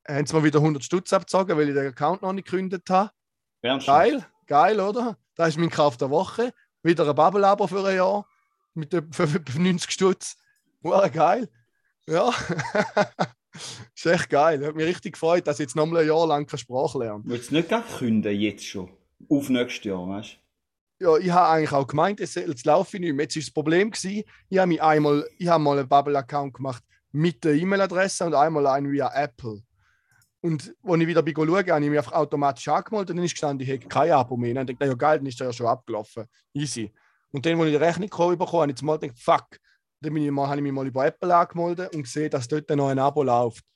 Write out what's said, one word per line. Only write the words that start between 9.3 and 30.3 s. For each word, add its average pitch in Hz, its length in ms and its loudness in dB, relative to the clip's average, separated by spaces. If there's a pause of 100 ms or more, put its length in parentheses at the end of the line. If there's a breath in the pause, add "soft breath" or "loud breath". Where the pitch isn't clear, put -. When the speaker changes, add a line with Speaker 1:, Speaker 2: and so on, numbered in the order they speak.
Speaker 1:
neunzig 180 320 0
Stutz. - 440 0 (460)
Wow, 185 300 2
geil. 175 360 2 (580)
Ja. 190 280 2
<laughs> - 1600 -4
Ist - 120 -10
echt 175 240 2
geil. 147 360 2
Hat 156 100 -6
mich 156 100 -2
richtig 180 280 -6
gefreut, 170 320 0
dass 147 140 -2
ich 151 40 -2
jetzt 139 120 -8
nochmal 165 260 2
ein 156 60 2
Jahr 160 180 2
lang 147 200 -2
keine 139 120 -10
Sprache 135 400 -4
lerne. 107 280 -6
Speaker 2:
Willst 120 240 -8
du 139 60 -2
nicht 165 120 0
gleich 226 160 -2 (140)
künden, 107 400 0
jetzt 104 260 -4
schon? 92 260 -12 (380)
Auf 139 220 0
nächstes 123 340 -2
Jahr, 92 240 -6
weißt 104 300 -12 (640)
du? 185 40 -6
Speaker 1:
Ja, 160 140 6
ich 185 120 0
habe 175 180 6
eigentlich 160 240 2
auch 139 140 0
gemeint, 180 340 0
es, 180 160 -8
jetzt 165 280 -6
laufe 175 320 2
ich 190 60 -6
nicht 165 120 -2
mehr. 143 100 -2
Jetzt - 120 -8
war 160 60 -4
das - 80 -12
Problem 165 400 2
gewesen, 202 340 -8 (240 soft breath)
ich 190 100 0
habe 185 100 4
mich 156 140 0
einmal, 151 440 4 (120)
ich 175 100 -2
habe 160 140 4
mal 143 160 2
einen 135 100 -4
Bubble-Account 139 680 0
gemacht 127 280 -8 (300)
mit 160 320 -2
der 151 100 4
E-Mail-Adresse 190 680 0
und 160 100 -2
einmal 147 340 4
einen 139 220 0
via 139 240 -2
Apple. 120 480 -6 (800)